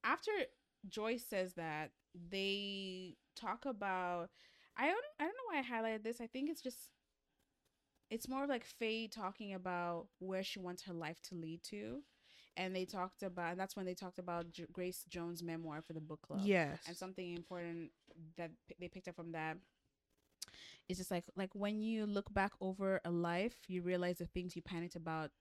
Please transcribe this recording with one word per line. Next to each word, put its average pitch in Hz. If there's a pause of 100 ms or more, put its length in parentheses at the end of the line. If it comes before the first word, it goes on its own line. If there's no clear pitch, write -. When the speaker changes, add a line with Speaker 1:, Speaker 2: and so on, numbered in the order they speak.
Speaker 1:
after 277 (580)
Joy 220
says 185
that, 156 (400)
they 196 (180)
talk 226
about, 185 (460)
I 262
don't, 427 (140)
I 294
don't 381
know 508
why 320
I 269
highlighted 226
this. 233
I 226
think 269
it's 320
just, 247 (1300)
it's 226
more 269
of, 285
like, 247
Faye 226
talking 202
about 175 (120)
where 190
she 190
wants 180
her 180
life 165
to 185
lead 165
to, 220 (560)
and 185
they 185
talked 185
about, 180
and 180
that's 190
when 190
they 180
talked 180
about 175
J-, 170
Grace 180
Jones' 170
memoir 165
for 165
the 160
book 151
club. 196
Speaker 2:
Yes. 165
Speaker 1:
And 170
something 185
important 170 (460)
that 165 (180)
p-, -
they 180
picked 185
up 170
from 170
that 160 (1300)
is 180
just 185
like, 175 (120)
like, 190
when 208
you 220
look 202
back 202
over 190
a 170
life, 175 (140)
you 180
realize 180
the 170
things 180
you 165
panicked 170
about 160 (100)